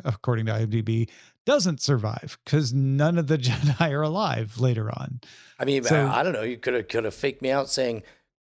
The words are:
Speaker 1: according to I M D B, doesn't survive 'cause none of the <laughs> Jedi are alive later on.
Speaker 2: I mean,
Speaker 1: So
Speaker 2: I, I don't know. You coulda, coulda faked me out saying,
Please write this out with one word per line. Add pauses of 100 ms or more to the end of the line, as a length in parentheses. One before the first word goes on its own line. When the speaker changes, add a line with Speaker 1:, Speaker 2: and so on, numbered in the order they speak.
Speaker 1:
according
to
I
M
D
B, (380)
doesn't
survive
'cause
none
of
the
<laughs>
Jedi
are
alive
later
on. (360)
Speaker 2:
I
mean,
Speaker 1:
So (120)
Speaker 2:
I,
I
don't
know.
You
coulda,
coulda
faked
me
out
saying, (380)